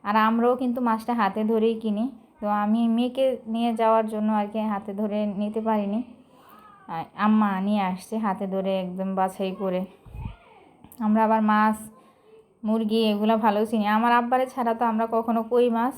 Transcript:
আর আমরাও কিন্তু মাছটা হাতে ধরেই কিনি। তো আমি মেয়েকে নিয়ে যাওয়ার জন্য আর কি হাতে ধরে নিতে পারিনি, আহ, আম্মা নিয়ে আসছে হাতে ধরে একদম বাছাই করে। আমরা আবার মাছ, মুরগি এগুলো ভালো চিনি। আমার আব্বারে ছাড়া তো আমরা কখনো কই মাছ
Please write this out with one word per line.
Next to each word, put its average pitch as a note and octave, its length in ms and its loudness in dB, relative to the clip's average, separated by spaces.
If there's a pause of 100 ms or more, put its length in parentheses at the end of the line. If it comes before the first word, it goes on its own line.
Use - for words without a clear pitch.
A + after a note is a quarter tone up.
আর G#3 120 -2
আমরাও A#3 400 4
কিন্তু B3 260 -2
মাছটা A3+ 320 -2
হাতে G#3+ 300 0
ধরেই A3 360 2
কিনি। A3 320 -2 (300)
তো G#3 60 -6
আমি G#3 400 2
মেয়েকে B3 500 0 (100)
নিয়ে A#3 260 0
যাওয়ার A3 340 2
জন্য G#3+ 240 0
আর G#3 160 0
কি G#3+ 120 -6
হাতে G#3 340 -4
ধরে G#3 320 -2
নিতে G#3 360 -4
পারিনি, G#3+ 420 -2 (840)
আহ, E3 180 -8 (100)
আম্মা G#3 460 2
নিয়ে G#3 200 0
আসছে F#3 360 -4
হাতে G3+ 300 -2
ধরে F#3+ 320 -2
একদম F#3 360 -6
বাছাই F#3+ 360 -2
করে। F#3 340 -2 (1120)
আমরা A3 240 2
আবার A3 180 2
মাছ, G#3+ 500 2 (720)
মুরগি A3+ 400 0
এগুলো G#3+ 340 2
ভালো G#3+ 280 2
চিনি। A3 220 -2
আমার A3 260 2
আব্বারে A#3+ 320 2
ছাড়া B3 280 -2
তো A#3 120 -2
আমরা A3+ 260 0
কখনো A3+ 320 0
কই A#3+ 260 2
মাছ A#3 280 0